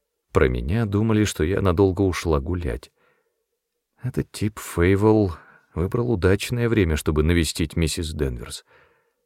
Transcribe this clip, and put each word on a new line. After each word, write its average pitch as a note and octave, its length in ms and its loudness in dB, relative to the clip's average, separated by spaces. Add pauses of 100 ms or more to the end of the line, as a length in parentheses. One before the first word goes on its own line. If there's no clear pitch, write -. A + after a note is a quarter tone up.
(340)
Про D#2 160 4
меня C#2 360 -2
думали, G#2+ 380 2
что G2 200 -2
я F#2 180 0
надолго F#2+ 400 2
ушла E2+ 380 0
гулять. D2 520 -6 (1120)
Этот - 280 -6
тип - 280 -6
Фейвол G2 760 2 (400)
выбрал A#2+ 380 -2
удачное G#2 560 0
время, F#2+ 300 2
чтобы D2+ 260 0
навестить E2+ 520 0
миссис D#2+ 380 -2
Денверс. - 520 -8 (600)